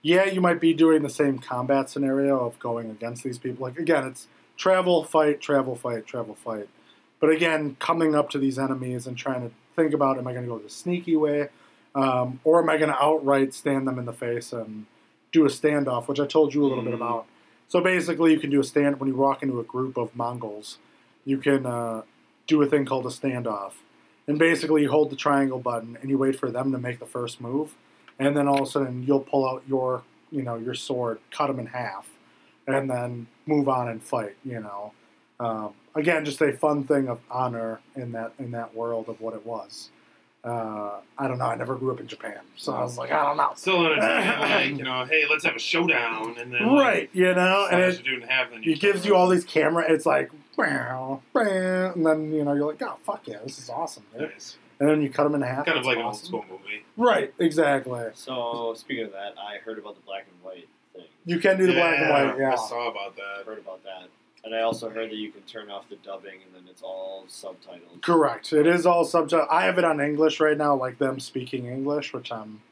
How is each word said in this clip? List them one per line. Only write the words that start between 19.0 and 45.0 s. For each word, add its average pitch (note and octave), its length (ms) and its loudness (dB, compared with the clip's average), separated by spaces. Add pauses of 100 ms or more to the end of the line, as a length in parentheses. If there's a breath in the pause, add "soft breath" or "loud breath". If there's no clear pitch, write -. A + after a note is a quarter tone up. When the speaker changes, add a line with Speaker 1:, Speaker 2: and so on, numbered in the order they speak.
Speaker 1:
when C3+ 80 0
you C3 60 -2
walk C3+ 280 2
into B2+ 160 -2
a A2+ 40 -6
group B2+ 340 -6
of A#2+ 180 -6
Mongols, A#2 640 -8 (480 soft breath)
you C3+ 140 0
can, C3+ 260 2
uh, A#2 380 -4 (440)
do D3+ 140 6
a D3 40 8
thing C#3+ 200 2
called C3 200 -2
a B2+ 40 -4
standoff. A#2+ 640 -6 (560 soft breath)
And D3+ 100 0
basically, D#3 440 4
you C3+ 80 2
hold D3 180 4
the C#3 80 -8
triangle C#3 420 2
button A#2+ 420 -6
and C3+ 80 -8
you C#3 80 2
wait C3+ 220 2
for B2+ 100 -2
them B2+ 220 -2
to C3 60 -2
make B2 220 -6
the A#2+ 60 -14
first A#2+ 360 -8
move, C#3 340 -6 (420 soft breath)
and C#3+ 200 2
then C#3+ 100 2
all C#3 140 2
of C3+ 80 -2
a - 20 -10
sudden B2+ 340 -2
you'll C#3 140 4
pull C3+ 260 0
out C3 220 -4
your, B2+ 360 -2 (280)
you C#3 120 -4
know, A#2+ 120 -4
your A#2+ 200 -8
sword, A#2+ 440 -4 (120)
cut D3 180 -2
'em C3+ 100 -4
in A2+ 60 -8
half, G#2+ 420 -10 (600 soft breath)
and C3+ 220 0
then A#2+ 380 -6 (180)
move D3 220 2
on B2 220 0
and A2+ 140 -8
fight. G#2+ 320 -4 (100)
You A#2 160 -8
know, G#2 320 -12 (460 soft breath)
um, A2 340 -6 (220)
again, D#3 300 0
just C#3+ 160 -6
a D3 120 2
fun D3 320 0
thing C3+ 240 2
of A#2+ 100 -6 (120)
honor A#2 500 -4 (140)
in B2 180 -8
that, A2+ 260 -8
in A#2+ 120 -10
that A#2 240 -10
world A2+ 340 -4
of A2 100 -12
what A2+ 140 -8
it G#2+ 120 -14
was. - 440 -12 (520 soft breath)
Uh, G#2+ 600 -8 (160)
I C#3 100 -4
don't B2+ 100 -4
know. B2+ 100 -2
I A#2 80 -2
never B2+ 200 -6
grew C3 160 -4
up B2+ 80 -8
in - 80 -14
Japan, - 320 -14 (160)
so - 160 -8
I B2 100 -4
was B2 160 -6
like, - 140 -8
"I D3 140 2
don't D3 100 0
know." D3 200 0
Speaker 2:
Still F3+ 360 2
in D#3 80 0
a - 20 2
time, G#3+ 380 2
Speaker 1:
<clears throat> G3 320 0
Speaker 2:
like, C#3+ 60 -6
you C3 80 -6
know, B2+ 180 -2